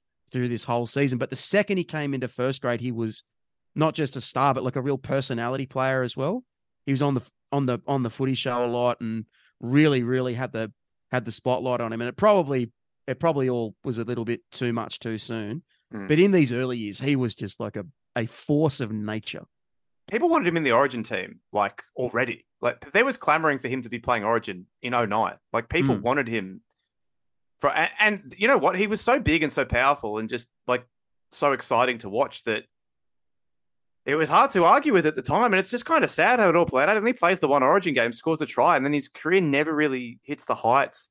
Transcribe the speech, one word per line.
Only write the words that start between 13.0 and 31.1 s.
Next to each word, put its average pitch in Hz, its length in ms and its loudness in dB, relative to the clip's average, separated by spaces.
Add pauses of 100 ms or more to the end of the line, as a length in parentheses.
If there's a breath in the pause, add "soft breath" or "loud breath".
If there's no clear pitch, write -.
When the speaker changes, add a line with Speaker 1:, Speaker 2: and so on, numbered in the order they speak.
Speaker 1:
it 131 140 -6
probably 143 280 2
all 117 260 -2 (100)
was 120 120 -4
a 113 80 -4
little 117 220 -4
bit 113 240 -4
too 120 240 -4
much 120 240 -6
too 113 180 -6
soon. 113 460 -8 (320)
Speaker 2:
Mm. 98 140 -10
Speaker 1:
But 151 100 4
in 196 140 6
these 151 200 4
early 127 240 -2
years, 104 240 -8
he 139 160 0
was 123 180 -2
just, - 260 -10
like, 107 160 -8
a, 98 100 -8 (280)
a 117 120 -4
force 147 540 0
of 110 120 -6
nature. 107 520 -8 (640)
Speaker 2:
People 277 180 0
wanted 302 200 4
him 170 80 0
in 165 80 0
the 131 80 4
Origin 123 300 2
team, - 380 -8 (120)
like, 101 300 -2 (140)
already. 120 500 -4 (140)
Like, 123 320 -4
there 214 120 4
was 269 120 -2
clamoring 151 420 0
for 127 100 -8
him 127 140 -4
to 120 60 -14
be 117 100 -8
playing 113 260 -2
Origin 107 420 -2 (160)
in 123 100 -6
oh 123 140 2
nine. 101 280 -2 (180)
Like, 117 160 -4
people 135 280 2
Speaker 1:
Mm. 95 60 -6
Speaker 2:
wanted 127 260 0
him 95 340 -6 (960)
for, 143 100 2
a-, 160 200 0 (100)
and 196 380 0
you 208 100 2
know 269 100 6
what? 180 180 2
He 202 100 0
was 208 160 -2
so 262 180 2
big 160 220 0
and 147 100 -2
so 143 120 0
powerful 120 540 0
and 110 100 -6
just, 117 200 -8 (180)
like, 123 200 -2 (440)